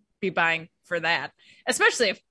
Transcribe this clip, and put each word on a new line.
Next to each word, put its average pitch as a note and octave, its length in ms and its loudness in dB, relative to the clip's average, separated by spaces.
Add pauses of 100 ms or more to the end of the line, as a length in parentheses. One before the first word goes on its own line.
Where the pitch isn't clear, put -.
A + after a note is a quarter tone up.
(200)
be G3 100 -2
buying E3 380 0 (160)
for F3 160 -4
that, D#3+ 320 -2 (340)
especially B3+ 440 2
if, - 100 -4 (120)